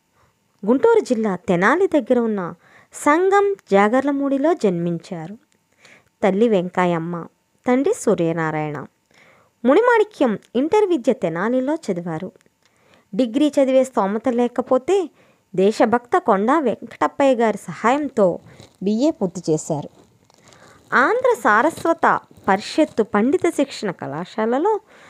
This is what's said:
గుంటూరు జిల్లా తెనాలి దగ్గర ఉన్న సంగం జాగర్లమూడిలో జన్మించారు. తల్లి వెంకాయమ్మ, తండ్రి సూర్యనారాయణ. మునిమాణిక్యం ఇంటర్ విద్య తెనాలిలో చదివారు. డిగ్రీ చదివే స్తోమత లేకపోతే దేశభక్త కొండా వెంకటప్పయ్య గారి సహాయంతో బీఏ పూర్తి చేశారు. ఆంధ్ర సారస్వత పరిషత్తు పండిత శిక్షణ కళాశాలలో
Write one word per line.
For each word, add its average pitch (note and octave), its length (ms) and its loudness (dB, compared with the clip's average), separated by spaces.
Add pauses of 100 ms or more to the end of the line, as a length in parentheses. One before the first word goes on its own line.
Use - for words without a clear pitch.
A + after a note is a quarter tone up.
(680)
గుంటూరు G#4+ 340 4
జిల్లా A3 360 -2
తెనాలి G#3+ 500 2
దగ్గర C4 320 0
ఉన్న G3+ 360 -4 (380)
సంగం G4 640 2 (160)
జాగర్లమూడిలో C4+ 840 2
జన్మించారు. F3 840 -4 (880)
తల్లి G3+ 240 2
వెంకాయమ్మ, F3 800 -2 (420)
తండ్రి C#4 260 0
సూర్యనారాయణ. D#3+ 920 -2 (800)
మునిమాణిక్యం G4 720 2 (180)
ఇంటర్ G4 300 0
విద్య C#4 260 -2
తెనాలిలో A#3 600 -2
చదివారు. F3 580 -8 (840)
డిగ్రీ B3+ 340 0
చదివే C4 360 2
స్తోమత A3 440 -2
లేకపోతే B3+ 840 0 (460)
దేశభక్త A3 640 2
కొండా A#3+ 400 2
వెంకటప్పయ్య C4+ 760 -2
గారి A3 240 0
సహాయంతో A3+ 800 -2 (440)
బీఏ A3 280 0
పూర్తి F3+ 420 -4
చేశారు. D#3 360 -4 (1040)
ఆంధ్ర A4 480 2
సారస్వత B3+ 800 0 (280)
పరిషత్తు A3+ 540 0
పండిత C4 480 0
శిక్షణ C4 400 -4
కళాశాలలో A3+ 880 -4 (300)